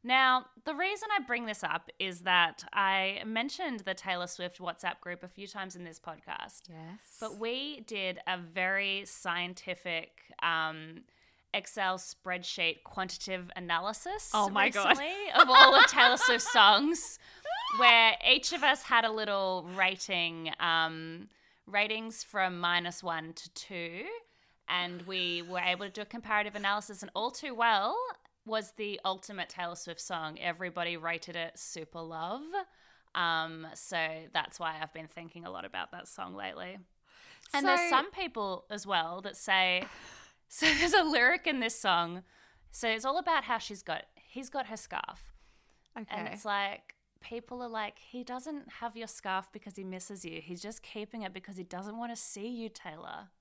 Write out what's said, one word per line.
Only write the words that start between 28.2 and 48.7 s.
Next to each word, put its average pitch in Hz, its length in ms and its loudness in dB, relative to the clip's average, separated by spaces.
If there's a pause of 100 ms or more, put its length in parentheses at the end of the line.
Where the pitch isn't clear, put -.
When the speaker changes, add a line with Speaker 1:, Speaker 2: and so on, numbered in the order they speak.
Speaker 1:
was 220 320 -4
the 208 280 -6
ultimate 190 440 -4
Taylor 175 260 -8
Swift 170 260 -12
song. 160 380 -6
Everybody 170 580 -4
rated 165 380 -6
it 165 240 -6
super 165 420 -12
love. 165 420 -6 (720)
Um, 160 600 -2
so - 240 -6 (340)
that's 156 280 -2
why 160 200 -4
I've 156 120 -6
been 160 160 -12
thinking 170 360 -16
a 90 60 -10
lot 92 140 -10
about 92 260 -8
that - 160 -14
song 185 300 -10
lately. 180 420 -10 (760)
And 285 140 0
there's 359 140 6
Speaker 2:
So 349 100 0
Speaker 1:
some 311 220 2
people 220 580 -6
as 202 160 -8
well 175 360 0
that 196 140 -10
say, 185 500 2 (300)
<laughs> - 320 -20
so - 160 -4 (140)
there's 339 140 4
a 381 100 8
lyric 311 460 4
in 269 100 0
this 226 180 -2
song. 175 460 2 (480)
So - 180 -6
it's 220 160 -2
all 285 140 0
about 320 240 2
how 233 160 -2
she's 202 240 -10
got, - 220 -6 (100)
he's - 340 -14
got 262 180 -6
her 220 100 -10
scarf. - 560 -10 (680)
Speaker 2:
Okay. 214 80 -12 (100)
Speaker 1:
And 170 120 -6
it's 202 160 -12
like, 202 500 -4 (260)
people 240 420 -12
are 240 60 -10
like, 214 300 -8
"He 247 240 -14
doesn't 254 480 -12 (100)